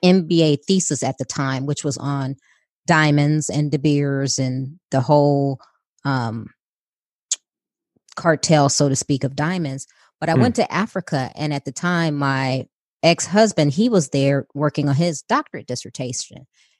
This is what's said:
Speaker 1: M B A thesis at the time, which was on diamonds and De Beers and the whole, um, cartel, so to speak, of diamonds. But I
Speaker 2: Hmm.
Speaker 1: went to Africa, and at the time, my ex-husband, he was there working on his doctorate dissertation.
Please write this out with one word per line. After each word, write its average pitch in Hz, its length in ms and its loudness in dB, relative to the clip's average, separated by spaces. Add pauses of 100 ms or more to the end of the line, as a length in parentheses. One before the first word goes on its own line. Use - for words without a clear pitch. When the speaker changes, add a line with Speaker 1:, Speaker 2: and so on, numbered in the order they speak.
Speaker 1:
M 180 240 4
B 165 160 2
A 151 140 4
thesis 175 480 -2
at 131 160 -4
the - 60 -4
time, 135 420 -4
which 143 160 -4
was 139 160 -4
on 139 380 -4 (480)
diamonds 151 640 4
and 151 220 -2
De 147 80 -2
Beers 139 580 0
and 131 400 -4 (140)
the 135 80 2
whole, 139 600 2 (420)
um, 117 460 -4 (1700)
cartel, 151 500 4
so 143 220 2
to 135 80 0
speak, - 260 -2
of 139 140 -6
diamonds. 151 500 -6 (320)
But 156 80 -4
I 165 60 0
Speaker 2:
Hmm. - 80 4
Speaker 1:
went 247 140 2
to 226 140 0
Africa, 170 640 -4
and 151 200 -4
at 143 100 -4
the 143 80 -8
time, 170 440 -2
my 135 520 -2 (340)
ex-husband, 170 720 2
he 190 160 0
was 196 220 2
there 139 440 0
working 147 360 -2
on 139 60 2
his 160 260 -2
doctorate - 440 -4
dissertation. 127 800 -10 (340)